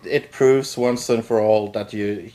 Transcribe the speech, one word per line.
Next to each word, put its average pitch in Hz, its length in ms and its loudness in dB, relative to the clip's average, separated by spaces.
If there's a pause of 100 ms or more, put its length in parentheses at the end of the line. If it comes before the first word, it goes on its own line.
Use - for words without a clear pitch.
it 143 260 -4
proves 135 460 2
once 123 320 -2
and 113 160 0
for 113 160 0
all 107 300 2
that 104 220 -8
you, 101 420 -6